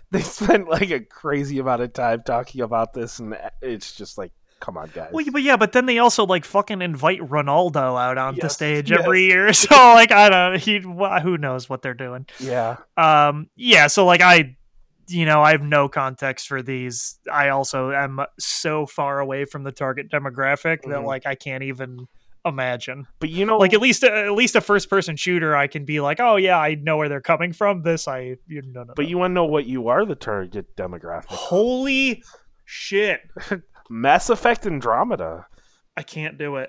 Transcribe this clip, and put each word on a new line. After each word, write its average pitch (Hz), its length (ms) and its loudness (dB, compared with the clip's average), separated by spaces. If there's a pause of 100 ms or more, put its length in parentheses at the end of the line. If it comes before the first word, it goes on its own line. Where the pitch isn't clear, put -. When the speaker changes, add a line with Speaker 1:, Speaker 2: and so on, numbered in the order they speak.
Speaker 1:
<laughs> - 60 -20
They 185 100 -2
spent, 202 480 0
like, 170 220 -2
a 139 80 -2
crazy 143 580 -6
amount 127 240 -2
of 123 120 -6
time 117 300 -2
talking 123 380 -6
about 113 320 -4
this, 113 240 -10
and 107 180 -12 (280)
it's 120 320 -12
just - 240 -18
like, 92 120 -12 (280)
come 180 180 -12
on, 160 160 -16
guys. - 180 -12
Speaker 2:
Well, 311 140 -6
yeah, 285 60 -8
but 285 100 -2
yeah, 262 160 2
but 208 140 2
then 247 160 2
they 240 100 0
also, 233 300 4
like, 180 180 0
fucking 196 380 -2
invite 165 380 -2
Ronaldo 143 800 0
out 127 200 -2
onto 135 240 -6
Speaker 1:
Yes, 156 100 -4
Speaker 2:
stage 147 380 -4
Speaker 1:
yes. 170 80 4
Speaker 2:
every 185 240 2
year. 185 300 4
<laughs> - 0 -
So, - 220 6
like, 233 360 12
I 208 180 8
don't, 185 300 2
he, 208 220 -2
wh-, 185 420 -2
who 180 160 0
knows 127 280 -6
what 131 140 -8
they're 127 140 -8
doing. 127 320 -12 (120)
Speaker 1:
Yeah. 123 380 -4 (180)
Speaker 2:
Um, 151 600 2
yeah, 208 320 4
so, 185 180 4
like, 180 160 6
I, 170 340 6 (540)
you 175 160 -2
know, 151 160 4
I 151 100 6
have 156 100 2
no 147 260 2
context 135 600 -6
for 135 120 -6
these. 127 560 -10 (140)
I 143 160 0
also 135 440 -4
am 139 280 -4 (200)
so 156 460 -4
far 139 360 -4
away 139 240 -6
from 139 180 -12
the 135 80 -10
target 131 400 -8
demographic 139 720 -4
that, 139 160 -14
Speaker 1:
Mm-hmm. 139 80 -8
Speaker 2:
like, 135 200 -6
I 139 100 -6
can't 135 280 -10
even 127 460 -12 (340)
imagine. 131 640 -6 (120)
Speaker 1:
But, 160 100 -6
you 175 160 -2
know, 220 120 2
Speaker 2:
Like, 190 160 4
at 208 60 6
least, 247 240 2
at 208 300 2
least 233 240 2
a - 40 2
first-person 196 540 0
shooter, 160 400 0
I 143 120 2
can 147 180 -10
be 151 160 -4
like, 143 180 -2
"Oh, 233 160 4
yeah, 185 240 4
I 156 160 0
know 151 220 -2
where 151 100 -2
they're 143 140 -6
coming 170 320 0
from." 196 300 -2
This, 165 220 -2
I, 127 300 -8 (120)
you 151 160 -12
know, 123 200 -16
no, 120 140 -20
Speaker 1:
But 147 60 -2
Speaker 2:
no. 147 60 -6
Speaker 1:
you 175 80 -4
wanna 180 160 0
know 175 120 2
what 147 200 0
you 123 220 -6
are 139 160 2
the 190 120 -6
target 98 600 -8
demographic 87 560 -12
of? - 60 -12
Speaker 2:
Holy 254 840 -2 (440)
shit. 196 560 -4 (280)
Speaker 1:
<laughs> - 400 -12
Mass 135 400 2
Effect 233 360 0
Andromeda. 123 800 -2 (480)
Speaker 2:
I 160 80 -10
can't 156 340 -12
do 143 200 -8
it. 131 120 -10